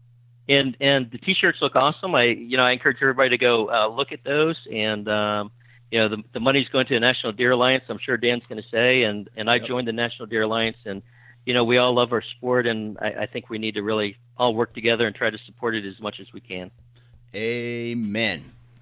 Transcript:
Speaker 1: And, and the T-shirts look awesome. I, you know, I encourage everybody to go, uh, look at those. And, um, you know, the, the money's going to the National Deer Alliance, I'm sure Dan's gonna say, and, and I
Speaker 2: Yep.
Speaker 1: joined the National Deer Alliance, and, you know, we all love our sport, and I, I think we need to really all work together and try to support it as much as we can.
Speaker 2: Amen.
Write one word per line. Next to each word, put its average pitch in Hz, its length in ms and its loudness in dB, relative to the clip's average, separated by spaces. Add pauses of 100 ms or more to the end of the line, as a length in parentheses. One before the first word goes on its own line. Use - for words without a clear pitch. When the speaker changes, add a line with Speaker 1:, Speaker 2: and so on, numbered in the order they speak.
(480)
Speaker 1:
And, 135 320 2
and 139 320 2
the 120 80 -12
T-shirts - 420 0
look 143 140 0
awesome. 156 400 2
I, 123 80 6
you 120 340 0
know, 127 60 6
I 123 80 4
encourage 127 300 0
everybody 131 280 4
to 123 80 2
go, 120 320 4
uh, 113 180 2
look 117 240 -4
at 147 120 -14
those. 151 320 0 (160)
And, 107 360 -4
um, 104 440 0 (400)
you 113 80 2
know, 110 80 4
the, 107 160 -4 (100)
the 120 60 -6
money's 135 300 2
going 131 180 0
to 139 80 -2
the 117 40 2
National 120 340 0
Deer 123 180 2
Alliance, 127 360 2
I'm 107 120 -8
sure 127 180 -2
Dan's 120 320 0
gonna 110 220 -10
say, 123 320 4
and, 104 320 -4
and 110 120 -6
I 117 80 4
Speaker 2:
Yep. 117 120 -2
Speaker 1:
joined 123 200 -4
the 113 60 -4
National 117 320 -6
Deer 110 180 -2
Alliance, 113 420 -2
and, 98 180 -8 (420)
you 123 80 -2
know, 123 100 4
we 120 140 4
all 123 160 4
love 120 180 2
our 113 120 -2
sport, 123 420 -2
and 110 340 -4
I, 107 220 -4
I 107 60 -4
think - 240 -10
we 110 80 -6
need 110 160 -6
to 107 80 -4
really 104 340 -2 (200)
all 123 160 2
work 113 200 -2
together 117 340 0
and 104 80 -4
try 117 140 0
to 107 160 -10
support 113 300 -6
it 107 100 -4
as 98 140 -12
much 104 200 -8
as 98 140 -20
we 98 80 -16
can. 92 280 -12 (680)
Speaker 2:
Amen. 117 1160 -4 (280)